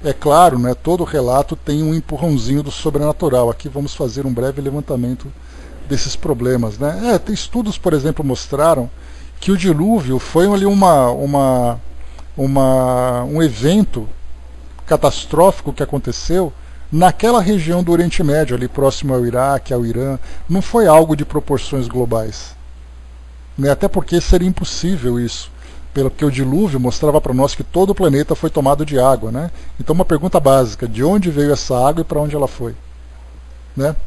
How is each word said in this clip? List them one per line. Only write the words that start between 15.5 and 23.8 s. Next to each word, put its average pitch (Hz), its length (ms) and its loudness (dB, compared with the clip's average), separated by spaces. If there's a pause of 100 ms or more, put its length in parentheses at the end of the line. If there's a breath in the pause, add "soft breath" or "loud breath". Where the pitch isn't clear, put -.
que 139 120 -2
aconteceu 143 680 -2 (380 soft breath)
naquela 196 500 4
região 175 420 2
do 170 100 2
Oriente 170 320 2
Médio, 143 320 2
ali 123 100 -2
próximo 135 480 0
ao 123 100 2
Iraque, 131 480 0
ao 120 140 0
Irã. 131 320 -4 (300 loud breath)
Não 185 120 2
foi 226 260 2
algo 160 280 8
de 147 100 -2
proporções 139 600 -2
globais, 113 720 -4 (1000)
né? 139 140 0
Até 202 160 2